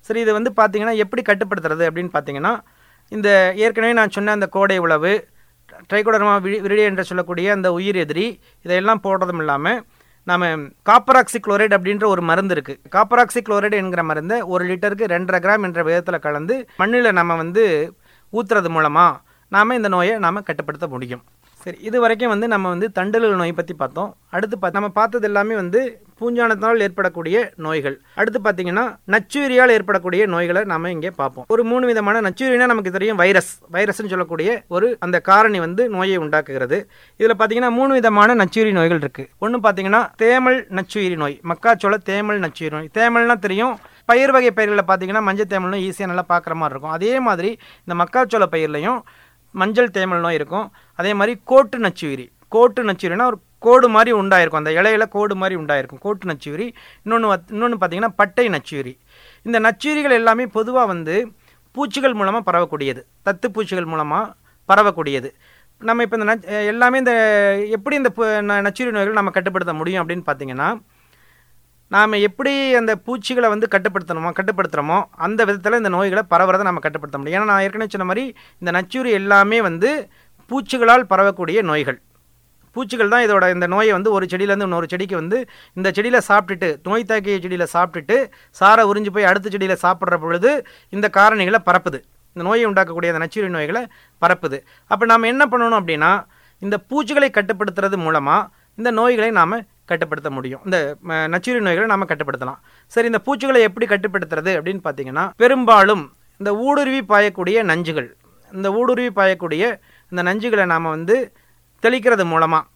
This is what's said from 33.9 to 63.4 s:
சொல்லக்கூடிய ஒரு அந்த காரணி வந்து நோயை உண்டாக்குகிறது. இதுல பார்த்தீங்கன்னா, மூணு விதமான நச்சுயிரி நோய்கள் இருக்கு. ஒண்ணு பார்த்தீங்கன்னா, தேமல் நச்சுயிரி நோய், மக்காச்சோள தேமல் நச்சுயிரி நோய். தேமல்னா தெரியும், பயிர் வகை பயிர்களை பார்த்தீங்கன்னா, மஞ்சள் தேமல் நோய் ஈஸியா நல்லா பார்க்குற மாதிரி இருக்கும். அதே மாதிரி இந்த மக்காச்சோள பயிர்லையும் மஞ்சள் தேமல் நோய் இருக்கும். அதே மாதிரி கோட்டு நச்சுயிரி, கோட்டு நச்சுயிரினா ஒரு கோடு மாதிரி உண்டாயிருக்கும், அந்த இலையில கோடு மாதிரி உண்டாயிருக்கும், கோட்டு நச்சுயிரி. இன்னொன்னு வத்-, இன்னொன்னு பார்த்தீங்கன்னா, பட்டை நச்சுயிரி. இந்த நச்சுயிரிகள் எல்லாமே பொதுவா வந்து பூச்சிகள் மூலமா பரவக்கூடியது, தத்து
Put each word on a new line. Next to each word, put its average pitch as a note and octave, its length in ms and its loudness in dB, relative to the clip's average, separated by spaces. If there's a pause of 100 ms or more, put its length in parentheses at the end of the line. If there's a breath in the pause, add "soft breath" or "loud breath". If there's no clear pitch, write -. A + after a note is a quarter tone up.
சொல்லக்கூடிய F3 540 -4
ஒரு G#3 320 0
அந்த F3+ 200 -2
காரணி G3+ 400 4
வந்து F3+ 280 -2
நோயை F#3+ 280 -2
உண்டாக்குகிறது. D3+ 720 -2 (280 soft breath)
இதுல A3+ 200 2
பார்த்தீங்கன்னா, A3+ 320 0
மூணு C4 220 0
விதமான A3 420 4
நச்சுயிரி G#3+ 380 2
நோய்கள் E3 260 2
இருக்கு. C#3 300 -8 (120)
ஒண்ணு A#3 220 -2
பார்த்தீங்கன்னா, G3 400 2 (160)
தேமல் B3+ 500 2
நச்சுயிரி F#3 480 -4
நோய், D3 260 -6
மக்காச்சோள G3+ 600 0
தேமல் G#3 340 -2
நச்சுயிரி D#3+ 320 -6
நோய். D3+ 240 -10
தேமல்னா A#3 440 2
தெரியும், G#3 400 -2 (260 soft breath)
பயிர் C4 260 6
வகை B3+ 200 6
பயிர்களை G#3 380 0
பார்த்தீங்கன்னா, F#3+ 340 0
மஞ்சள் G3 280 -2
தேமல் F#3 180 -2
நோய் F#3+ 200 -4
ஈஸியா F#3+ 180 -8
நல்லா F3 220 -4
பார்க்குற E3+ 260 -2
மாதிரி D#3+ 160 -2
இருக்கும். C3+ 200 -10
அதே G#3 300 -2
மாதிரி G#3+ 380 -2 (260 soft breath)
இந்த F3 100 -6
மக்காச்சோள G3 560 2
பயிர்லையும் D#3+ 500 -2 (520 soft breath)
மஞ்சள் G#3 380 0
தேமல் F#3 300 -2
நோய் E3+ 140 -2
இருக்கும். D#3+ 380 -6 (220 soft breath)
அதே G3 200 -2
மாதிரி G3+ 300 0
கோட்டு C4 340 4
நச்சுயிரி, D3 540 -6 (160)
கோட்டு A#3 340 4
நச்சுயிரினா G3 420 -2
ஒரு B3 140 -2 (200)
கோடு B3 300 6
மாதிரி A3+ 240 6
உண்டாயிருக்கும், F#3 480 2
அந்த D3+ 100 -4
இலையில G#3+ 380 2
கோடு G#3 260 -2
மாதிரி F#3+ 260 -4
உண்டாயிருக்கும், C#3+ 380 -4
கோட்டு G3 280 -8
நச்சுயிரி. D#3 400 -8 (380 loud breath)
இன்னொன்னு A3 260 0
வத்-, F3+ 200 -2
இன்னொன்னு A3+ 300 -2
பார்த்தீங்கன்னா, F#3 360 -2
பட்டை G#3 320 2
நச்சுயிரி. C#3 440 -6 (500 soft breath)
இந்த A3+ 180 0
நச்சுயிரிகள் C#4+ 500 0
எல்லாமே A#3 340 2
பொதுவா A#3 420 0
வந்து F#3 460 -4 (400 soft breath)
பூச்சிகள் C4+ 420 -2
மூலமா G#3 320 -2
பரவக்கூடியது, D#3 560 -2 (220)
தத்து G3 280 -4